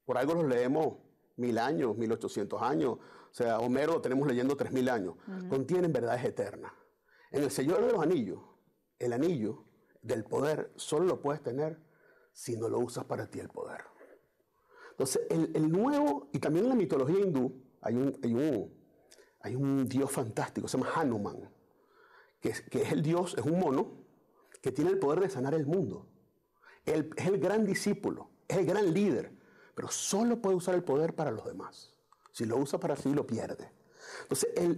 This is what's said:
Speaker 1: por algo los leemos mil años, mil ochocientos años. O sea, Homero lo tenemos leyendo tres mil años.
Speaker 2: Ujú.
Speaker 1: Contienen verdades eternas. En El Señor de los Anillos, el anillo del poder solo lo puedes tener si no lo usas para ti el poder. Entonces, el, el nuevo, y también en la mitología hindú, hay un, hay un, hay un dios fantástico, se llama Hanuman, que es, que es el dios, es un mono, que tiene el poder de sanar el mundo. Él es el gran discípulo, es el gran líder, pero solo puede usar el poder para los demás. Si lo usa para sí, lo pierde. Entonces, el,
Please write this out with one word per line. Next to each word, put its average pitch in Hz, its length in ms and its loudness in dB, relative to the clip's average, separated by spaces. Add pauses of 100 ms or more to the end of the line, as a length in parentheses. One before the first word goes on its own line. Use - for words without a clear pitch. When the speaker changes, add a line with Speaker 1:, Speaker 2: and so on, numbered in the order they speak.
Speaker 1:
por 123 120 0
algo 139 180 2
los 170 100 2
leemos 131 540 2 (360)
mil 120 220 0
años, 127 400 0
mil 113 160 0
ochocientos 104 480 -4
años. 135 320 2
O - 400 -16
sea, 117 260 0
Homero 131 360 2
lo 151 60 0
tenemos 135 240 0
leyendo 131 300 2
tres 127 160 -4
mil 131 160 2
años. 98 280 -2 (120)
Speaker 2:
Ujú. 185 220 -10
Speaker 1:
Contienen 160 420 0
verdades 120 320 0
eternas. - 480 -4 (580)
En 143 140 0
El 135 80 0
Señor 180 340 2
de 254 60 4
los 202 100 2
Anillos, 143 380 0 (600)
el 123 120 -2
anillo 123 540 -2 (360)
del 113 220 -4
poder 143 540 -2
solo 156 280 0
lo 147 140 2
puedes 147 220 -2
tener 151 400 -4 (500)
si - 240 -8
no 110 140 -4
lo 113 100 0
usas 123 240 -4
para 110 240 -6
ti - 120 -10
el - 100 -10
poder. - 340 -10 (1080)
Entonces, - 380 -2
el, 165 240 2
el 156 160 2
nuevo, 285 640 2
y 135 80 -2
también 156 260 2
en 254 40 4
la 262 60 4
mitología 160 440 4
hindú, 139 420 2 (200)
hay 117 140 0
un, 131 280 2
hay 120 100 2
un, 123 400 0 (680)
hay 107 140 -6
un 139 340 0
dios 139 200 0
fantástico, 113 600 -4
se - 80 -2
llama 127 180 -2
Hanuman, 113 540 -2 (880)
que - 100 -4
es, - 120 -6
que - 220 -2
es - 80 0
el 160 100 2
dios, 175 360 0
es 120 60 -2
un 160 160 2
mono, 165 460 0 (560)
que 131 100 0
tiene 160 200 2
el 196 80 2
poder 147 220 2
de 196 80 2
sanar - 260 0
el 156 100 2
mundo. 156 420 0 (800)
Él 156 320 0
es - 80 -4
el 190 140 2
gran 202 260 2
discípulo, - 640 -2 (180)
es 165 100 0
el 190 100 4
gran 196 260 2
líder, 170 380 2 (420)
pero - 160 -8
solo 233 500 0
puede 190 160 2
usar 180 200 0
el 175 80 2
poder 160 320 2
para 151 160 -2
los 107 140 -8
demás. - 500 -14 (360)
Si - 140 -4
lo 113 120 0
usa 143 220 0
para 156 160 -2
sí, 135 180 0
lo 143 120 2
pierde. - 460 -6 (500)
Entonces, - 340 -2
el, 175 220 2